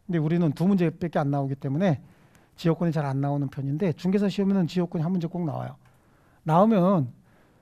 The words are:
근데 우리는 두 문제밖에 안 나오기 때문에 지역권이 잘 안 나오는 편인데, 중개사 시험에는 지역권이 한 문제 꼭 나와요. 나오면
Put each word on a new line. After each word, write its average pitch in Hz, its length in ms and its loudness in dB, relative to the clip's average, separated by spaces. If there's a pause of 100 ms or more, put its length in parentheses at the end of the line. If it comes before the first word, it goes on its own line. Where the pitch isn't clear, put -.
근데 170 140 -2
우리는 160 340 2
두 170 140 -2
문제밖에 175 520 0
안 143 120 0
나오기 139 240 -2
때문에 147 460 0 (540)
지역권이 165 360 0
잘 147 140 -2
안 135 160 -2
나오는 143 260 -2
편인데, 143 460 -4
중개사 196 360 0
시험에는 196 380 0
지역권이 175 340 -2
한 170 100 -2
문제 170 160 -2
꼭 175 180 -6
나와요. 127 320 -6 (680)
나오면 180 680 4 (500)